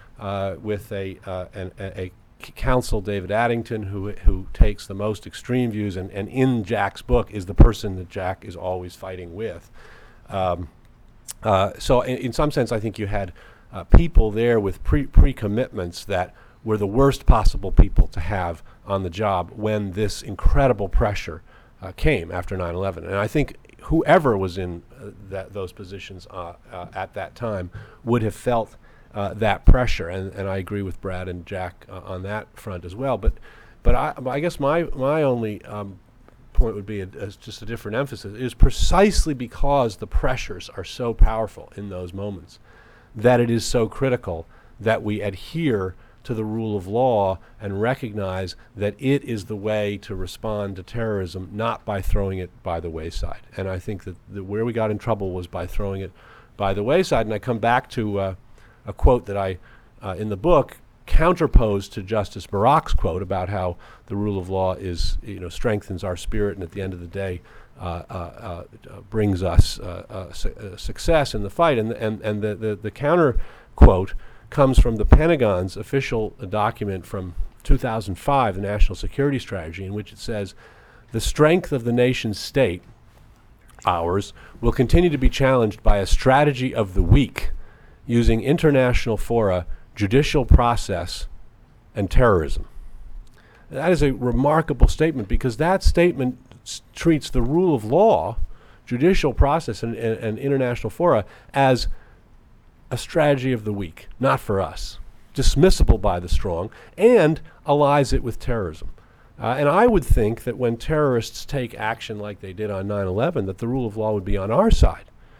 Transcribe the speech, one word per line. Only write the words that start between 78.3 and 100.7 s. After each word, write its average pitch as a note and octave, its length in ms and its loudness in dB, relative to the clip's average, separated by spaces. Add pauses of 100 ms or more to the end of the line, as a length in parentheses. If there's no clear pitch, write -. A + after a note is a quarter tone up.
the G2+ 60 -6
National G2+ 340 4
Security C#3 440 -2
Strategy, F2+ 440 -10
in G2 100 -10
which G#2 200 -10
it - 60 -20
says, G#2 340 -8 (580)
"The A2+ 80 -4
strength D#3+ 520 2
of B2+ 120 -4
the A#2+ 80 -2
nation B2 420 2
state, F#2+ 500 -2 (1000)
ours, F2 480 -2 (280)
will A#2 100 2
continue E3+ 380 4
to C#3+ 80 -2
be B2+ 120 4
challenged B2+ 540 2
by G#2 140 6
a F#2+ 80 0
strategy C3 680 2
of G2 200 -2
the F2+ 100 4
weak, A#2 480 2 (540)
using A2+ 360 2
international B2+ 760 2
fora, G2 480 0 (300)
judicial B2+ 500 2
process, G#2 800 2 (680)
and G2+ 140 -2
terrorism." F#2+ 580 4 (1040)
That D#3 200 0
is D3+ 120 2
a C3+ 100 2
remarkable C3+ 760 2
statement, D3 400 0
because A#2+ 300 0
that F3+ 260 0
statement C3+ 540 2 (260)
s-, - 200 -14 (100)
treats D#3+ 380 0
the A#2+ 100 2
rule D#3+ 320 2
of G#2+ 100 0
law, A#2 540 2 (480)
judicial C#3+ 480 2
process, C#3+ 480 0
and, A#2 140 -6
and, A2 240 -4
and A2 180 -4
international C3 540 -2